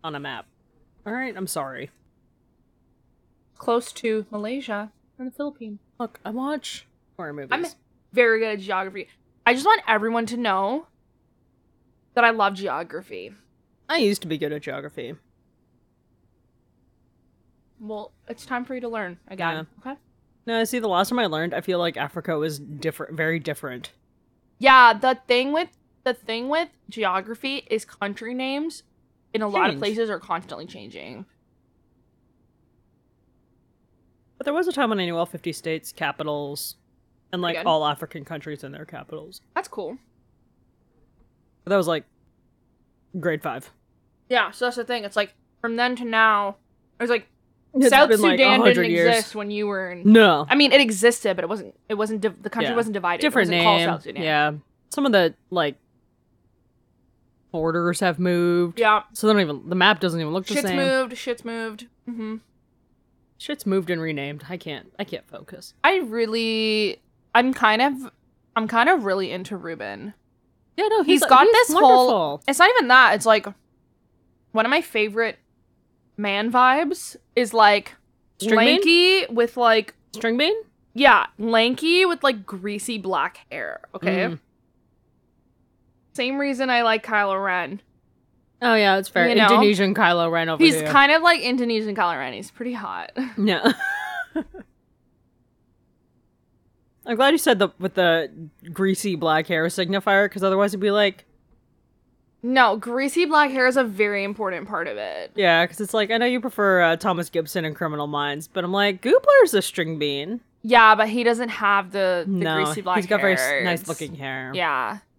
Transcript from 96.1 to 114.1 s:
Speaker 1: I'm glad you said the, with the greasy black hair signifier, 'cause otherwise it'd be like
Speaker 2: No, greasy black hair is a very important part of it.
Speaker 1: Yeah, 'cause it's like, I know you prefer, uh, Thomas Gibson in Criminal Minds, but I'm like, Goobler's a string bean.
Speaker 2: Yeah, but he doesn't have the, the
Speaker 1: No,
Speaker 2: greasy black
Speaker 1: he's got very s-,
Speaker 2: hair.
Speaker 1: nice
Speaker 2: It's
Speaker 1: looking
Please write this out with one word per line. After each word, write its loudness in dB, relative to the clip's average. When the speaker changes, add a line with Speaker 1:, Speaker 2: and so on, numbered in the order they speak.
Speaker 1:
I'm -4
glad 4
you 2
said 2
the, 2
with -6
the 2
greasy -2
black 0
hair -2
signifier, 0
'cause -6
otherwise 2
it'd -8
be 0
like 0
Speaker 2:
No, 4
greasy -2
black 2
hair 2
is 2
a 2
very -2
important -8
part -6
of -8
it. -10
Speaker 1:
Yeah, 4
'cause -12
it's -6
like, 0
I 0
know 2
you 0
prefer, 2
uh, 4
Thomas -4
Gibson -4
in -6
Criminal -6
Minds, -6
but -6
I'm -6
like, 0
Goobler's 6
a 2
string -6
bean. -6
Speaker 2:
Yeah, 8
but 0
he -2
doesn't 0
have 0
the, -2
the -4
Speaker 1:
No, -2
Speaker 2:
greasy -4
black -2
Speaker 1:
he's -2
got 0
very 2
s-, 0
Speaker 2:
hair. 0
Speaker 1:
nice -2
Speaker 2:
It's -12
Speaker 1:
looking -10